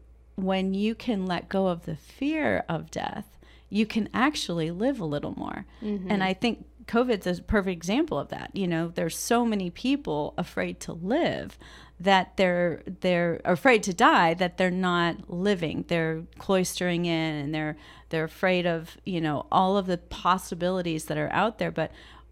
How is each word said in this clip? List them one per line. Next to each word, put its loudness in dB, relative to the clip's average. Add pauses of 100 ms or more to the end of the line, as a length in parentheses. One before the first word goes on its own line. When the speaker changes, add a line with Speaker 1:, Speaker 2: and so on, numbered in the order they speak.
(360)
Speaker 1:
when 0
you 0
can -2
let -4
go 2
of -2
the -6
fear -2
of -4
death, -8 (320)
you 2
can -2
actually 0
live -2
a -4
little -4
more. -8 (160)
Speaker 2:
Mm-hmm. -4
Speaker 1:
And 2
I 0
think -4 (200)
covid's 0
a -2
perfect 0
example -2
of -6
that. -10
You -2
know, -2
there's -4
so 2
many -2
people -2
afraid -4
to -12
live -2 (420)
that 2
they're, 2 (200)
they're 2
afraid 4
to -2
die, 6
that -2
they're 2
not 0
living. 0
They're 0 (160)
cloistering 0
in, 0
and -4
they're, -2 (320)
they're 0
afraid 0
of, -2
you -2
know, 0
all 4
of 2
the 0
possibilities -2
that -4
are -2
out 0
there. -2
But -4 (400)